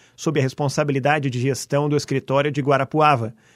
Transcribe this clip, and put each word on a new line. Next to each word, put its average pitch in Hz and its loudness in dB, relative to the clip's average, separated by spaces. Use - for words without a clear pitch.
sob 151 -2
a - 2
responsabilidade 139 0
de 123 -4
gestão 139 -2
do 147 0
escritório 139 0
de 139 -4
Guarapuava. 139 2